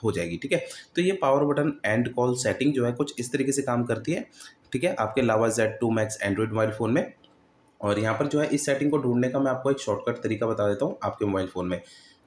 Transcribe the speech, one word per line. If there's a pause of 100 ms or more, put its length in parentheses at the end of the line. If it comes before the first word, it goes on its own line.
हो
जाएगी,
ठीक
है। (320)
तो
ये (100)
पावर
बटन (120)
एंड
कॉल
सेटिंग
जो
है
कुछ
इस
तरीके
से
काम
करती
है, (460)
ठीक
है,
आपके
Lava
Z
two
Max
Android
मोबाइल
फ़ोन
में। (680)
और
यहाँ
पर
जो
है
इस
सेटिंग
को
ढूंढने
का
मैं
आपको
एक
शॉर्टकट
तरीका
बता
देता
हूँ।
आपके
मोबाइल
फ़ोन
में (460)